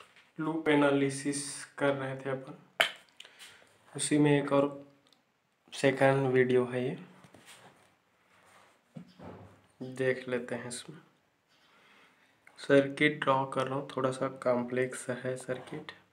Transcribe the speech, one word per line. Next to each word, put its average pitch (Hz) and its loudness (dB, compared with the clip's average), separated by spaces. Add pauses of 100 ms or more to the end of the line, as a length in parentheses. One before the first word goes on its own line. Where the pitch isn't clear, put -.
(380)
लूप 156 -2
एनालिसिस 139 2 (300)
कर 143 0
रहे 135 -6
थे 135 -8
अपन, 135 -8 (1400)
उसी 147 2
में 147 8
एक 143 4
और 139 6 (1080)
second 135 4
video 123 4
है 123 -4
ये, 151 -4 (2750)
देख 131 -4
लेते 123 -4
हैं। 120 -10
इसमें 147 -12 (1600)
circuit 143 2
draw 135 2
कर 131 -2
रहा 131 -4
हूँ, 143 -6
थोड़ा 131 -2
सा 135 -4 (160)
complex 127 -2
है 127 -6
circuit। - -10 (220)